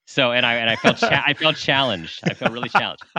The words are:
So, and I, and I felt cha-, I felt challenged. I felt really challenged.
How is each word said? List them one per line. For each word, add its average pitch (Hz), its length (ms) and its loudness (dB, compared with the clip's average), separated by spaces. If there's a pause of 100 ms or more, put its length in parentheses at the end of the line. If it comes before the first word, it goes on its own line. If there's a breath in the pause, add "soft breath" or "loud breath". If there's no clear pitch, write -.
So, 127 240 0
and 123 160 2
I, 117 80 2
and 117 160 0
I 110 60 2
felt - 220 2
cha-, 147 280 0
I 147 80 2
felt 156 220 0
challenged. 123 640 -2 (100)
I - 40 -2
felt 123 180 -2
really 120 160 -6
challenged. 110 340 0 (160)